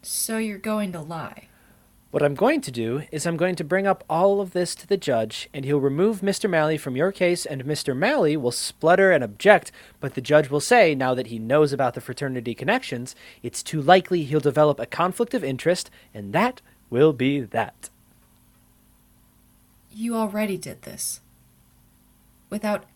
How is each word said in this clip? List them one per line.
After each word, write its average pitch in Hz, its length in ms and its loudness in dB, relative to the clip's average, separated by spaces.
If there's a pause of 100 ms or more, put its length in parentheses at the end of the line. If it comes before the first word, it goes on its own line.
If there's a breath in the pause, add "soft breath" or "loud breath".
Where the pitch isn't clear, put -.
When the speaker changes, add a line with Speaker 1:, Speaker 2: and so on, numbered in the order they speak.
Speaker 1:
So - 360 -6
you're 214 200 -6
going 214 320 -4
to 175 100 -10
lie? 156 460 -12 (640 soft breath)
Speaker 2:
What 147 140 2
I'm 143 100 2
going 262 280 2
to 135 100 -10
do 117 400 -2
is 151 120 -6
I'm 170 120 -2
going 180 180 0
to 170 80 -8
bring 185 240 0
up 190 240 0
all 196 300 4
of 185 140 -6
this 180 200 0
to - 140 -20
the 202 80 2
judge, 113 580 -2
and 139 100 -8
he'll 143 140 2
remove 165 420 2
Mister 196 280 -2
Malley 160 280 2
from 135 200 -6
your 139 160 0
case, 175 340 0
and 135 180 -8
Mister 143 300 -2
Malley 170 420 2
will 127 140 0
splutter 185 640 2
and 147 100 4
object, 139 480 4 (300 loud breath)
but 139 140 -8
the 135 60 -6
judge 147 300 4
will 147 80 0
say, 170 380 4
now 127 180 0
that 123 140 -6
he 117 100 -10
knows 135 340 4
about 131 220 0
the 131 60 -10
fraternity 123 520 -6
connections, 131 640 -4 (260 loud breath)
it's - 220 -10
too - 180 -6
likely 175 440 4
he'll 143 160 0
develop 147 400 2
a 117 60 -6
conflict 185 460 -4
of 208 120 -4
interest, 135 440 -2 (240 soft breath)
and 101 200 -12
that 233 280 0 (300 soft breath)
will 147 220 6
be 131 260 0
that. 113 500 -6 (2000)
Speaker 1:
You 226 240 -4
already 208 420 -2
did - 240 -14
this. - 380 -10 (1300)
Without 208 340 -4 (140)